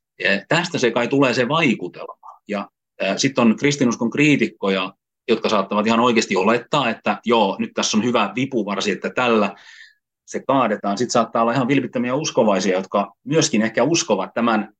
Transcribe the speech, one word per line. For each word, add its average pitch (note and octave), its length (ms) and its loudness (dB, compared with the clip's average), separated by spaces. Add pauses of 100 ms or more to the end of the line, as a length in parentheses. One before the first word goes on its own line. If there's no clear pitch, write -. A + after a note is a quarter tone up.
(180)
Ja F#2 100 -2 (200)
tästä E3+ 300 -2
se A#2 120 2
kai A#2+ 180 -2
tulee C3+ 260 2
se A#2+ 140 0
vaikutelma. A#2+ 840 -2 (180)
Ja, G2+ 200 -6 (320)
ää, F#2+ 180 -2
sit C3+ 200 0
on A#2 180 4
kristinuskon B2+ 540 0
kriitikkoja, G#2+ 840 0 (340)
jotka A2 200 0
saattavat G#2 380 0
ihan A2+ 140 2
oikeasti A2+ 360 2
olettaa, A#2+ 540 0
että G#2 340 -4
joo, A2 340 2
nyt A2+ 160 -6
tässä A2 220 -2
on G#2+ 80 2
hyvä A#2 300 0
vipuvarsi, G#2 560 -4
että - 200 -6
tällä A2+ 440 0 (720)
se - 200 -10
kaadetaan. A2 520 0
Sit A#2+ 120 -2
saattaa A#2 320 0
olla A#2 100 2
ihan B2 160 0
vilpittömiä B2 460 -2
uskovaisia, G2+ 600 0
jotka G2 360 -4 (120)
myöskin C#3+ 380 0
ehkä A2+ 220 0
uskovat G2+ 500 -2
tämän A2+ 440 0